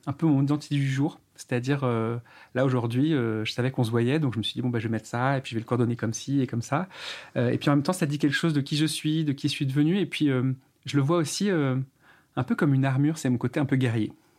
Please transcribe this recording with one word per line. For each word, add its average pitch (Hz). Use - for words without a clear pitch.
un 143
peu 165
mon 139
identité 147
du 139
jour, 135
c'est-à-dire, 131
euh, 117
là, 123
aujourd'hui, 127
euh, 113
je 107
savais 123
qu'on 131
se 110
voyait, 120
donc 135
je -
me 107
suis -
dit, « 123
Bon, 127
bah, 120
je 113
vais 110
mettre 110
ça, 131
et 131
puis -
je 120
vais 110
le 113
coordonner 120
comme 113
ci 139
et 123
comme 120
ça. » 165
Euh, 123
et 123
puis, 147
en 143
même 143
temps, 185
ça 180
dit 147
quelque 143
chose 165
de 147
qui 143
je 156
suis, 156
de 143
qui 143
je 139
suis 147
devenu. 147
Et 185
puis, -
euh, 131
je -
le 143
vois 156
aussi, 170
euh, 143
un 131
peu 233
comme 147
une 135
armure, 143
c'est 131
mon 120
côté 123
un 147
peu 147
guerrier. 117